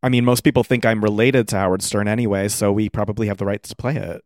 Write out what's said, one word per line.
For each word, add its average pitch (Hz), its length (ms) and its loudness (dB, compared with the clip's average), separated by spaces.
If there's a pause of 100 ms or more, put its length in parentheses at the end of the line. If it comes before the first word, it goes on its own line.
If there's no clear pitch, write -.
I 131 60 0
mean, 120 160 2
most 123 160 2
people 127 220 4
think 120 240 0
I'm 110 160 2
related 113 460 2
to 107 80 -2
Howard 95 260 0
Stern 104 240 -2
anyway, 104 400 0
so 104 240 0
we 104 180 0
probably 104 380 -4
have 101 100 -6
the 101 80 -4
right 101 160 -4
to - 140 -18
play 135 200 -4
it. 98 300 -8